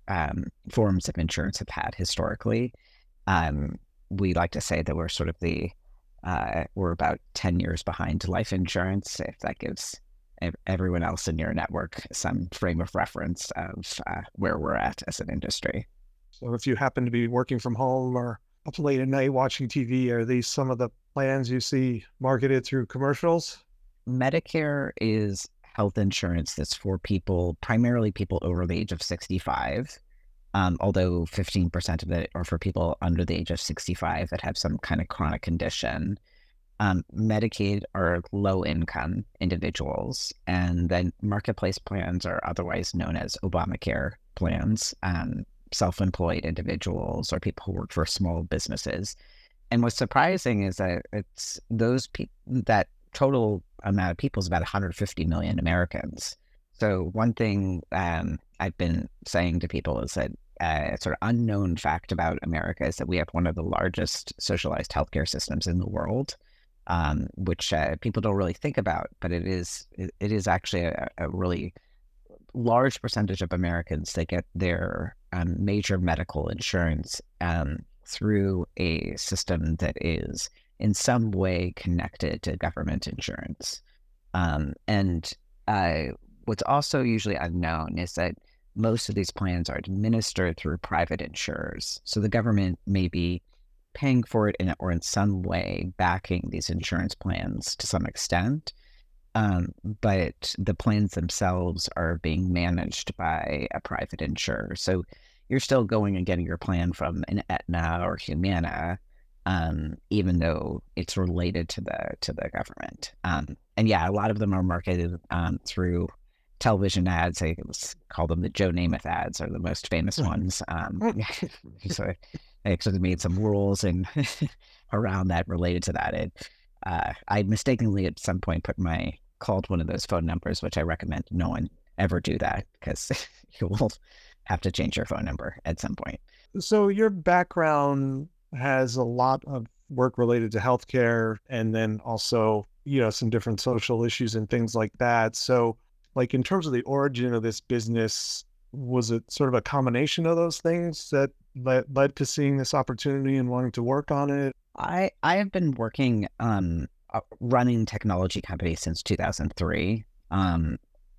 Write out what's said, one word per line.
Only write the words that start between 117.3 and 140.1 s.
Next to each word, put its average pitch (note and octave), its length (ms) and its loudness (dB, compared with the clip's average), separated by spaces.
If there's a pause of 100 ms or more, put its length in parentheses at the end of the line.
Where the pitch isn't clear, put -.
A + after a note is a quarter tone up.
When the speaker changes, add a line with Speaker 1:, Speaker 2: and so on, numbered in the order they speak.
Speaker 1:
I E2 120 0 (140)
s-, - 260 -10 (140)
call - 180 -2
them E2 140 0
the F#2 80 0
Joe F#2+ 220 2
Namath E2+ 340 0
ads E2 380 -4
are D#2+ 80 -4
the E2 80 -6
most - 320 -4
famous E2+ 260 0
Speaker 2:
Hmm. D#3 120 0
Speaker 1:
ones. - 400 -2
Um, E2+ 340 -4 (480)
<laughs> - 400 -12
so G2+ 140 -4
I, F#2 120 -4 (480)
I G#2 80 2
actually F#2 280 0
made F2+ 200 2
some F2+ 180 0
rules G2+ 460 2
and F2+ 220 2 (420)
<laughs> - 460 -14
around F#2+ 340 0
that E2+ 180 2
related F2 360 0
to F2+ 100 -2
that. - 220 -2
It, - 340 -6 (380)
uh, F2 260 -2 (160)
I G#2 140 2
mistakenly G#2 640 2
at - 120 -4
some F#2 220 -2
point E2 240 -2
put - 140 -4
my, E2 340 0 (280)
called G2 280 -2
one E2+ 140 0
of D#2+ 60 -2
those - 180 -4
phone E2+ 180 0
numbers, E2 380 -2
which - 160 -2
I D#2 40 0
recommend E2 480 -4
no F2 200 0
one D2+ 180 -4 (300)
ever F2+ 200 2
do E2 200 -2
that, - 280 -2 (140)
'cause - 320 -6 (280)
<laughs> - 200 -14
you F2+ 60 0
will G#2+ 240 2 (540)
have - 180 -2
to F#2 100 0
change - 240 -2
your D#2+ 80 -2
phone - 220 -4
number - 400 -6
at E2 140 -4
some - 140 -4
point. - 260 -10 (400)
Speaker 2:
So G#3 280 4
your G#3+ 220 4
background D3+ 1160 2 (280)
has C3 380 2
a B2+ 80 2
lot B2 440 2
of B2+ 200 -6 (240)
work B2+ 260 2